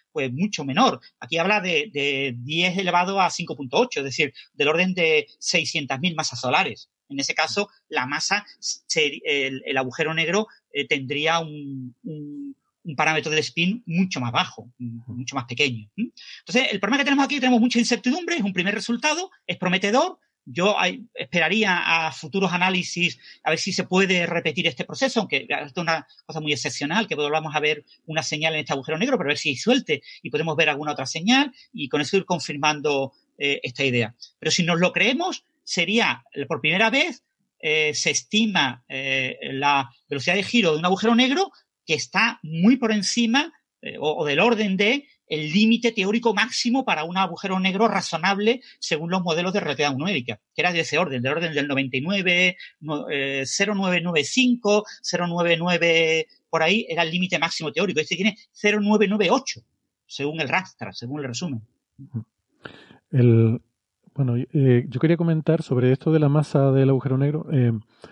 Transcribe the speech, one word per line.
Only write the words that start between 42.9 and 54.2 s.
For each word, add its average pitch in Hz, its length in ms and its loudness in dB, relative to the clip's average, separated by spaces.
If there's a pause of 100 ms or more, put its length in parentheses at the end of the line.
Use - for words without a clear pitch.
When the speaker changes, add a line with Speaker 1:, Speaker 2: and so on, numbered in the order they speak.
Speaker 1:
encima, 233 640 0 (300)
eh, - 160 -12
o, 151 180 -2
o 160 80 -2
del 143 140 0
orden 208 380 2
de 226 300 0 (200)
el 156 260 -4
límite 226 380 4
teórico 214 420 0
máximo 240 500 0
para 160 200 -2
un 170 120 -6
agujero 190 440 -2
negro 190 280 2
razonable 202 720 0 (180)
según 165 320 -4
los 185 100 0
modelos 175 320 0
de 208 60 2
relatividad 147 360 -2
numérica, 135 460 -4 (140)
que 156 60 -4
era 175 120 2
de 170 60 0
ese 147 180 -2
orden, 139 240 0
del 131 120 0
orden 165 200 -2
del 143 140 0
noventa 135 300 -2
y 131 40 -2
nueve, 180 560 2 (220)
no, 147 320 -6
eh, 139 340 -4
cero 202 300 -2
nueve 185 260 0
nueve 170 220 0